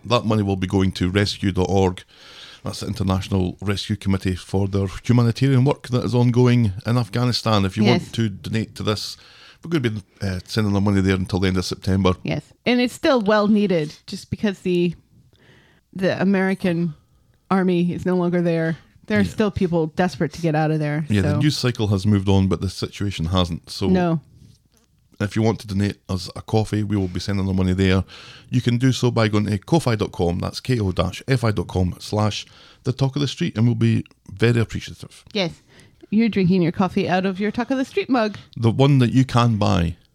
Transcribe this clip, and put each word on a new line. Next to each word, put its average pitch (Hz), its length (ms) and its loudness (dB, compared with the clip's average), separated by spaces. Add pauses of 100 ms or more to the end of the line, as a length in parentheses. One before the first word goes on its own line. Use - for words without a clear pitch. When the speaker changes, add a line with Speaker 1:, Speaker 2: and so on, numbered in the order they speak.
Speaker 1:
That 117 160 2
money 107 200 2
will 98 120 0
be 92 120 -4
going 95 240 2
to 92 180 -2
rescue 101 400 0
dot 90 180 0
org, 92 360 0 (580)
that's 98 180 -10
the - 80 -10
International 95 720 -2
Rescue 101 360 -4
Committee 95 400 -2
for 98 320 -4
their 98 180 -2 (160)
humanitarian 123 640 2
work - 240 -2
that 123 160 -2
is 107 100 -2
ongoing 120 580 4 (140)
in 120 120 0
Afghanistan. 113 680 0
If 95 120 -2
you 107 80 2
Speaker 2:
Yes. 104 180 4
Speaker 1:
want - 120 -14
to 113 140 0
donate 98 480 -6
to 98 60 -10
this, 104 340 -4 (480)
we're 165 60 -12
gonna 127 200 0
be, 107 120 -6 (180)
uh, 92 240 -4
sending 107 300 -2
the 101 60 2
money 98 200 2
there 95 160 2
until 92 240 -2
the 95 80 2
end 92 80 0
of 90 80 0
September. 95 580 0
Speaker 2:
Yes. - 200 -6 (240)
And 247 140 2
it's 240 140 -2
still 269 280 2
well 208 260 2
needed, 185 460 0 (120)
just - 240 -14
because 202 300 -4
the, 175 340 0 (960)
the 175 280 -2
American 185 760 0 (560)
army 180 420 2
is - 140 -8
no 180 100 0
longer 175 260 0
there. 165 340 0 (300)
There 214 120 0
are 202 40 4
Speaker 1:
Yeah. 175 80 -2
Speaker 2:
still 214 200 0
people 175 380 0
desperate 175 460 -2
to 165 80 -14
get 160 120 0
out 156 160 2
of 156 80 0
there, 151 300 -2
Speaker 1:
Yeah, 101 140 2
the - 100 0
Speaker 2:
so. 101 80 0
Speaker 1:
news 147 180 2
cycle 113 300 -2
has 98 180 0
moved 101 220 2
on, 98 180 4
but 92 140 -2
the 98 100 -4
situation - 560 -6
hasn't. 87 440 -2
So 98 180 -2
Speaker 2:
No. 175 320 2 (1000)
Speaker 1:
if 101 160 -4
you 110 60 2
want 110 180 2
to - 60 -16
donate 101 300 -2 (120)
us 92 280 -6
a - 60 -12
coffee, 107 420 0
we 104 120 -2
will 95 120 0
be 90 120 -6
sending 98 260 -2
the 95 60 0
money 92 220 2
there. 95 300 2 (460)
You 127 120 0
can 120 160 0
do 131 140 2
so 123 180 0
by 113 180 2
going 104 180 0
to 101 120 -2
ko - 220 2
fi 120 160 0
dot 98 160 -2
com, 90 260 0
that's 95 220 -6
K 127 180 -2
O 95 140 0
dash 87 360 -4
F 127 160 0
I 110 60 2
dot 95 160 -2
com 92 320 0
slash 104 480 -4 (380)
the 127 80 0
talk 135 240 -2
of 147 40 -2
the 139 80 0
street, - 300 -4
and 117 80 4
we'll 117 80 2
be 113 300 2 (280)
very 117 280 2
appreciative. - 640 -8 (100)
Speaker 2:
Yes. 175 260 -4 (520)
You're 226 160 4
drinking 185 340 2
your 165 100 0
coffee 190 360 -2
out 185 180 0
of 185 120 -4
your 208 140 -4
Talk 233 180 -4
of 262 80 -2
the 269 60 -2
Street - 260 -6
mug. 220 260 0 (200)
Speaker 1:
The 117 140 2
one 135 280 4
that 123 140 2
you 131 120 4
can 120 340 2
buy. 92 360 2 (200)